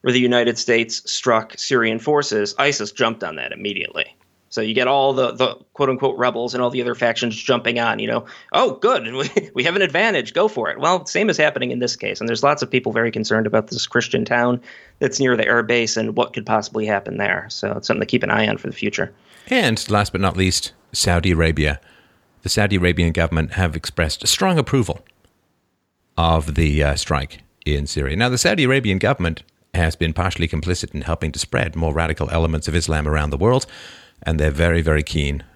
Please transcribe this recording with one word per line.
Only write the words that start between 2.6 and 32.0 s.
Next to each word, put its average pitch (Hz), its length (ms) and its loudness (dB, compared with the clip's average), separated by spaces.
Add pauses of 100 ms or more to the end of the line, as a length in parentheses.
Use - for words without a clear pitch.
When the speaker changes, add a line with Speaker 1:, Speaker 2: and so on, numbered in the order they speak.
Speaker 1:
jumped 113 320 -2
on 80 120 -8
that 65 160 -10
immediately. - 600 -6 (360)
So 113 120 -4
you 110 100 -2
get 123 160 2
all 139 240 4
the, 127 200 0
the 117 240 -2 (180)
quote-unquote 135 420 0
rebels 120 380 -2
and 123 80 0
all 123 80 2
the 123 100 -2
other 120 140 -2
factions 117 420 0
jumping 120 420 0
on, 113 200 0
you 110 80 -4
know, 117 180 -2 (280)
"Oh, 226 240 2
good, 196 300 2
<laughs> 113 80 -8
we, 143 140 -2 (260)
we 127 100 0
have 170 120 0
an 202 60 2
advantage, 170 500 0
go 196 160 2
for 113 220 -2
it." - 100 -8
Well, 175 240 2
same 208 240 0
is 156 80 0
happening 151 340 0
in 120 100 -4
this 120 160 -2
case, 101 220 -6
and 113 80 -6
there's 117 160 -2
lots 143 200 2
of 123 80 -4
people 123 200 0
very 117 200 0
concerned 110 360 0
about 110 200 2
this - 200 -6
Christian 117 380 0
town 123 340 2 (420)
that's 135 200 0
near 127 160 4
the 110 80 0
airbase 117 540 2
and 110 180 -2
what - 160 0
could 107 140 -8
possibly 107 400 0
happen 101 320 -2
there. 98 320 -2
So 101 220 -6
it's 110 140 -6
something 110 140 0
to 107 60 0
keep - 160 0
an 107 80 -4
eye 110 180 2
on 104 80 -2
for - 120 -10
the - 40 -8
future. - 400 -4 (360)
Speaker 2:
And 180 420 0
last 104 220 2
but 92 100 -2
not 90 140 0
least, 92 360 0 (200)
Saudi 87 400 2
Arabia. 76 460 2 (640)
The - 60 -6
Saudi 101 280 2
Arabian 87 360 2
government 80 400 0
have 85 240 0
expressed - 500 -4
strong 185 320 2
approval 127 460 0 (1120)
of 80 380 2
the, 76 280 2
uh, 71 140 2
strike - 460 -4 (240)
in 73 200 0
Syria. 71 300 -4
Now, 120 140 2
the 123 80 -2
Saudi 170 260 2
Arabian 123 340 2
government 87 440 0 (320)
has 82 200 2
been 82 200 0
partially 90 340 0
complicit 82 460 -4
in 73 80 -6
helping 80 300 -2
to - 60 -10
spread - 380 -2
more 80 160 0
radical 80 380 -2